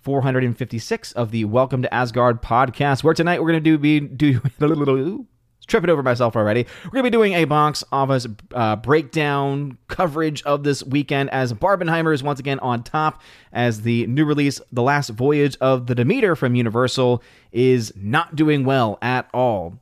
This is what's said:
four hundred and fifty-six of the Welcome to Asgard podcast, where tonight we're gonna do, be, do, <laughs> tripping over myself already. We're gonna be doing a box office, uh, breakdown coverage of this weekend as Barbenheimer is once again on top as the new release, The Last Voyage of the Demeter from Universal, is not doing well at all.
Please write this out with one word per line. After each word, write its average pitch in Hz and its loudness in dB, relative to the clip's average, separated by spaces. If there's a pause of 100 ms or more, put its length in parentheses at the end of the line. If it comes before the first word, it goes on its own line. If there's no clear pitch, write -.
four 135 -2
hundred 127 2
and 120 -2
fifty-six - -8
of 117 -4
the 113 -2
Welcome 127 0
to - -4
Asgard 123 0
podcast, 131 0
where 160 4
tonight 170 0
we're 160 0
gonna 165 2
do, 160 4
be, 147 2
do, 139 0
<laughs> 147 -2 (400)
tripping 180 0
over 147 2
myself 120 0
already. 110 0 (180)
We're 175 -12
gonna 254 0
be 247 2
doing 214 4
a 165 2
box 151 0
office, 135 0 (260)
uh, 110 0
breakdown 143 -2 (100)
coverage 156 -2
of 143 -2
this 143 -2
weekend 139 -2
as 127 -2
Barbenheimer 165 0
is 131 -2
once 143 -4
again 139 -4
on 120 -2
top 156 -4 (280)
as 117 -2
the 117 0
new 143 2
release, 143 0 (120)
The 120 0
Last 143 0
Voyage 143 0
of 131 2
the 123 -2
Demeter 170 2
from 123 0
Universal, 123 0 (280)
is 123 2
not 139 -4
doing 147 2
well 123 0
at 123 -2
all. 110 -2